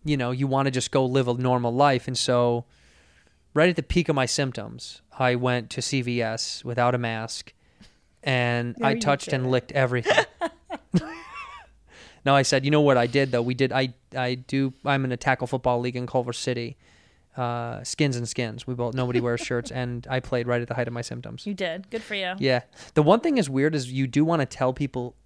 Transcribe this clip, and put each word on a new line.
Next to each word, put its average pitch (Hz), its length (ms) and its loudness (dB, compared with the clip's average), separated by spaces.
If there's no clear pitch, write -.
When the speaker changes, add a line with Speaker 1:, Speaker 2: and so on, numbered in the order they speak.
Speaker 1:
you 147 100 2
know, 123 140 0
you 131 160 0
wanna 135 240 2
just 127 200 -2
go 135 140 4
live 127 240 2
a 120 60 2
normal 123 400 2
life. 135 340 4
And 127 80 -4
so 120 480 2
right 160 140 6
at 170 80 2
the 156 60 -2
peak 175 260 0
of 156 60 2
my 131 120 2
symptoms, 123 760 -6
I 127 160 4
went 123 360 0
to 123 120 -6
C 135 200 -2
V 120 200 -2
S - 420 -6
without 120 300 2
a 120 40 0
mask, 113 540 -6
and 120 560 0
Speaker 2:
No, 135 100 0
Speaker 1:
I - 40 4
Speaker 2:
you - 80 -2
Speaker 1:
touched 143 280 0
and 131 140 0
Speaker 2:
didn't. 127 80 0
Speaker 1:
licked 127 220 0
everything. 127 520 2
<laughs> - 600 -4
No, 139 120 6
I 139 60 6
said, 131 220 2
"You 143 60 2
know 151 120 6
what 139 140 8
I 120 120 4
did, 135 240 2
though? 120 100 2
We 123 120 0
did, 131 180 2
I, 131 220 0
I 127 180 -2
do, 131 380 -2
I'm 135 200 0
in 131 60 -2
a 123 60 -2
tackle 127 320 -2
football 123 320 0
league 123 160 -4
in 123 100 -4
Culver 123 260 -2
City. 120 440 -6
Uh, 120 460 -4
skins 135 340 0
and 120 120 -4
skins. 113 360 -6
We 127 100 -6
both, 120 200 -4
nobody 123 260 0
wears 120 200 -2
shirts, 120 300 -4
Speaker 2:
<laughs> - 20 -12
Speaker 1:
and 123 360 -6
I 131 120 -2
played 120 260 -4
right 120 160 0
at 117 60 -8
the 117 60 -4
height 120 120 -2
of 120 80 -8
my 117 80 -6
symptoms." 120 460 -10
Speaker 2:
You 208 60 -4
did. 185 360 -6
Good 233 140 -8
for 208 100 -8
you. 185 240 -4
Speaker 1:
Yeah. 131 220 2
The 151 80 6
one 180 180 6
thing 285 180 2
is 147 120 0
weird 139 240 2
is 127 180 -4
you 135 140 0
do 143 180 2
wanna 160 220 0
tell 131 260 -2
people 127 540 -6